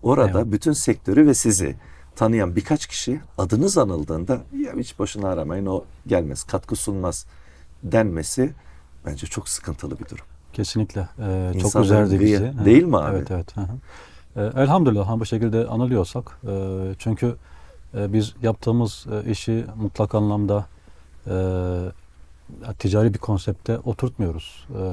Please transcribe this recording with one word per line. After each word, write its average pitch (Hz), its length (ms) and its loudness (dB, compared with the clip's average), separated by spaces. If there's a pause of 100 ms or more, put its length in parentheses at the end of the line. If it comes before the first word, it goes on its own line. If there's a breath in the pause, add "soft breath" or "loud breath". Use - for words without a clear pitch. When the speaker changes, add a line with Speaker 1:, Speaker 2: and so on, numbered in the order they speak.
Speaker 1:
Orada 113 380 4
Speaker 2:
Evet. 117 120 0
Speaker 1:
bütün 127 200 0
sektörü 147 540 4
ve 139 80 6
sizi 92 420 0 (400 soft breath)
tanıyan 110 400 2
birkaç - 300 -2
kişi - 340 -6 (180)
adınız 190 400 2
anıldığında, 87 640 0 (240)
"Ya - 120 -10
hiç - 220 -10
boşuna 101 300 -4
aramayın, 87 380 -4
o 95 180 -4 (220)
gelmez, 78 380 -2
katkı - 320 -6
sunmaz." 92 500 -6 (560 soft breath)
denmesi 107 720 0 (520 soft breath)
bence 76 200 -8
çok - 220 -8
sıkıntılı - 500 -8
bir - 60 -12
durum. - 200 -16 (280)
Speaker 2:
Kesinlikle. 104 560 -4 (100)
Ee, 95 340 -2
çok 92 120 -2
Speaker 1:
İnsanların 104 400 4
Speaker 2:
üzerdi 95 140 2
Speaker 1:
gıya-, 104 220 4
Speaker 2:
bizi. 123 200 -4
Hı. 104 40 0
Speaker 1:
değil 127 200 10
mi 151 120 2
abi? 78 200 2
Speaker 2:
Evet, 69 140 -4
evet. 87 260 -6
Hı 107 40 -6
hı. 98 160 -6 (600 loud breath)
Ee, 113 260 0
elhamdülillah, 135 460 4
ha, 113 120 0
bu 113 40 -2
şekilde 113 420 0
anılıyorsak, 120 720 -2 (100)
e, 95 320 -4 (180)
çünkü, 117 360 -2 (600 soft breath)
e, 101 180 -4
biz 107 300 0
yaptığımız, 113 680 0
e, 107 180 -4
işi 113 340 -2 (120)
mutlak 107 380 -2
anlamda, 104 520 0 (600 soft breath)
e, - 80 -6 (1400)
ticari 107 360 2
bir - 40 -6
konsepte 107 600 -4
oturtmuyoruz. 104 920 -6
E, 110 120 -8 (100)